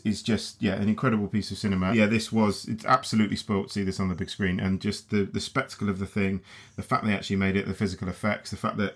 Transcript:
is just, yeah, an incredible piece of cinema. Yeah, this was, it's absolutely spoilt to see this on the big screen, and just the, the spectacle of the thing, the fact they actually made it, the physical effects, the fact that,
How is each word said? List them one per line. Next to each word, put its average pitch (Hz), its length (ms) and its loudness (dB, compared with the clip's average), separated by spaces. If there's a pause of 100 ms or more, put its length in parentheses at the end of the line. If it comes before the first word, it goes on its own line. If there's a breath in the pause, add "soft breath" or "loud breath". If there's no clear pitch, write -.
is 104 180 -2
just, - 400 -2
yeah, 95 120 2
an 101 160 0
incredible 107 360 2
piece 98 240 -2
of 98 60 -8
cinema. 95 380 2
Yeah, 110 100 6
this 110 260 2
was, 107 380 2
it's 110 160 -6
absolutely 104 520 2
spoilt 98 320 0
to - 40 -12
see 101 100 -2
this 95 160 -2
on 95 120 2
the 90 40 0
big 92 140 -4
screen, 95 320 0
and 95 180 2
just - 300 -4
the, 104 160 4
the 95 160 -4
spectacle - 480 -4
of 95 100 0
the 98 80 -4
thing, 95 360 0 (340 loud breath)
the - 60 -6
fact - 240 -2
they 104 80 4
actually 98 220 -2
made 95 200 2
it, 98 100 0
the 98 60 -2
physical 92 380 -2
effects, - 400 -4
the - 80 -10
fact - 180 -2
that, 101 200 -2